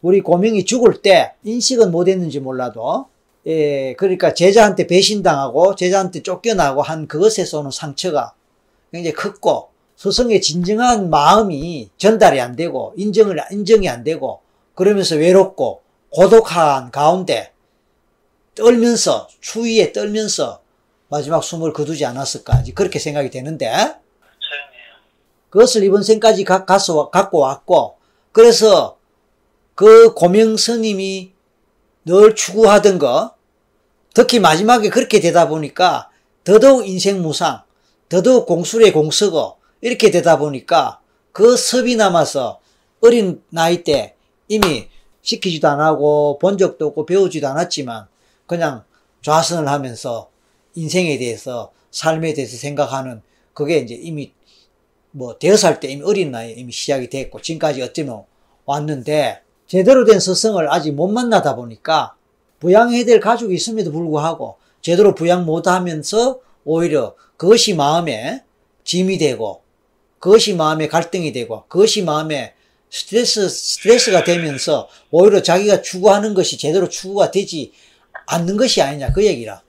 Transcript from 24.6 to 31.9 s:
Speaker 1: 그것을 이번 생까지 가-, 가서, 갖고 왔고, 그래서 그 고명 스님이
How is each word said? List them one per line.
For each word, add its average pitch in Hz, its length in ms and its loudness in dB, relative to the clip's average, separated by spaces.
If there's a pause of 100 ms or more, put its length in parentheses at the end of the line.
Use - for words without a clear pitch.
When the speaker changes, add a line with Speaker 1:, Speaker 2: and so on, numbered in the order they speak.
Speaker 1:
그것을 226 340 4
이번 196 200 2
생까지 214 400 2
가-, 190 220 0
가서, 180 440 0
갖고 190 300 0
왔고, 139 580 0 (360)
그래서 214 640 4 (760)
그 226 400 10
고명 214 440 2
스님이 190 760 -4 (720)